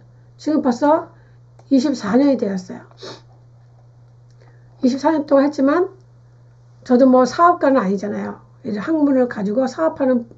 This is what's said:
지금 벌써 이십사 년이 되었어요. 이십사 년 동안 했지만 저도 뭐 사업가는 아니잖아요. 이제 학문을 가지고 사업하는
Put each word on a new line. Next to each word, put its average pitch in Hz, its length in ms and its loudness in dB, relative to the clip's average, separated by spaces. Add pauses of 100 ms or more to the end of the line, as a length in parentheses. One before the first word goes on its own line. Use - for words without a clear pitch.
(380)
지금 294 240 -2
벌써 294 480 0 (600)
이십사 247 480 0
년이 277 200 2
되었어요. 196 440 -8 (2000)
이십사 269 280 0
년 302 140 0
동안 277 200 4
했지만 294 440 0 (920)
저도 254 240 4
뭐 254 180 6
사업가는 320 540 2
아니잖아요. 202 600 -6 (260)
이제 208 140 -8
학문을 285 500 0
가지고 220 380 -4
사업하는 262 600 -2 (100)